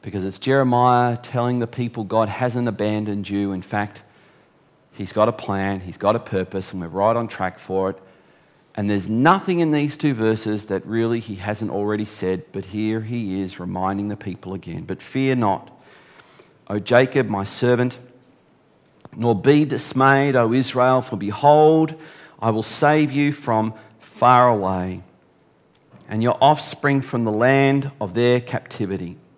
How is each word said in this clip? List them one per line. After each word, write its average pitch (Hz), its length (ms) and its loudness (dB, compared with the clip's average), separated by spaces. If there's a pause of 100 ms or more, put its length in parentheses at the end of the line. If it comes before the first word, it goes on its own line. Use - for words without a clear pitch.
Because 95 220 -6
it's 95 140 -8
Jeremiah 123 760 2
telling 123 400 -4
the 117 100 -2
people, 117 360 -8
"God 107 260 0
hasn't 120 380 -2
abandoned 104 600 -4
you. 101 240 -2
In 92 120 -6
fact, 104 400 -6 (920)
he's 95 180 -10
got 107 160 4
a 117 60 0
plan, 98 460 -4
he's 90 180 -14
got 104 180 2
a 113 40 0
purpose, 95 520 -6
and 92 100 -10
we're 85 60 -8
right 98 280 0
on 117 120 -4
track 92 300 -8
for 95 320 -4
it." 98 80 -8 (760)
And 104 160 -4
there's 98 200 -2
nothing 170 500 2
in 160 120 2
these 147 260 -2
two 147 160 0
verses 110 540 -2
that 95 180 -4
really 113 340 -2
he 110 160 -12
hasn't 104 360 -6
already 104 340 -2
said, 92 480 -6
but 98 100 -8
here 107 380 -4
he 107 400 -6
is 92 180 -8
reminding 92 480 -4
the 104 80 -6
people 92 380 -12
again. 85 320 -10
"But 92 160 -10
fear 135 340 -2
not, 104 420 -2 (920)
O 104 100 -2
Jacob, 123 480 2
my 101 160 -4
servant, 123 560 0 (1120)
nor 117 220 2
be 147 300 4
dismayed, 135 720 2
O 117 160 2
Israel, 127 480 2
for 113 160 -8
behold, 151 840 4 (380)
I 113 120 0
will 110 120 -2
save 151 480 2
you 143 220 0
from 110 400 -2 (260)
far 123 480 4
away, 95 540 -2 (1040)
and 110 160 -2
your 120 180 2
offspring 143 600 2
from 120 240 -2
the 110 60 0
land 135 680 2
of 92 140 -6
their 123 260 2
captivity." 95 800 -8 (200)